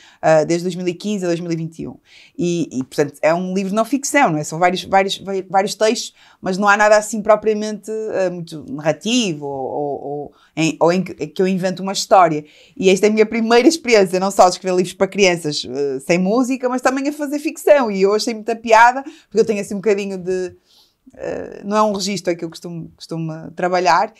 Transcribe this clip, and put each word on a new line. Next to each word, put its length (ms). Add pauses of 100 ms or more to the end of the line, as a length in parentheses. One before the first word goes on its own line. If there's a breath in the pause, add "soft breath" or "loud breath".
(220 soft breath)
eh, 240
desde 180
dois 120
mil 120
e 60
quinze 320
a 20
dois 140
mil 100
e 60
vinte 220
e 100
um. 80 (400 soft breath)
E, 340
e, 140
portanto, 360
é 120
um 200
livro 180
de 40
não 80
ficção, 480
não 80
é? 60
São 140
vários, 260
vários, 320
vai-, 320
vários 260
textos, 380 (280 soft breath)
mas 160
não 120
há 80
nada 180
assim 260
propriamente, 680
eh, 380
muito 420
narrativo 760
ou, 240
ou, 340
ou 300 (220 soft breath)
em, 240
ou 140
em 100
que, 240
que 140
eu 80
invento 340
uma 80
história. 540 (320 soft breath)
E 120
esta 180
é 20
a 40
minha 120
primeira 420
experiência, 540
não 100
só 140
de 60
escrever 260
livros 160
para 140
crianças, 640
eh, 300
sem 180
música, 520
mas 120
também 280
a 20
fazer 280
ficção. 520
E 100
eu 120
achei 200
muita 220
piada, 480
porque 380
eu 40
tenho 140
assim 140
um 60
bocadinho 380
de, 380 (600 soft breath)
eh, 500
não 120
é 40
um 120
registro, 380
é 40
que 100
eu 40
costumo, 460
costumo 600
trabalhar, 640